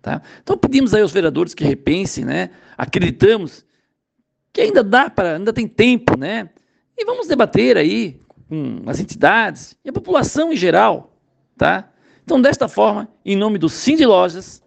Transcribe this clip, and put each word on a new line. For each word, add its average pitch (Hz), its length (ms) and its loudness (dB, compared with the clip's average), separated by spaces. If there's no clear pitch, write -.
Tá? 151 220 -8
Então 415 160 -4
pedimos 269 380 0
aí 214 80 4
aos 185 80 2
vereadores 175 440 -2
que 156 100 -8
repensem, 147 600 -2
né? 170 260 -6
Acreditamos 175 840 -2
que - 80 -4
ainda 392 240 4
dá 240 260 2
pra, 170 280 -2
ainda 208 140 -4
tem 226 140 -2
tempo, 240 500 2
né? 180 340 -8
E 440 80 -6
vamos 480 220 -6
debater 247 500 2
aí 175 440 -2
com 139 380 -8
as - 140 -8
entidades 180 840 -2
e 302 40 -10
a 262 40 -12
população 320 600 -2
em 285 40 -2
geral, 180 600 0
tá? 185 340 -2
Então, 269 180 0
desta 254 280 2
forma, 214 400 0
em 196 100 -2
nome 202 240 0
do 160 100 0
Sindi 302 360 0
Lojas 180 640 2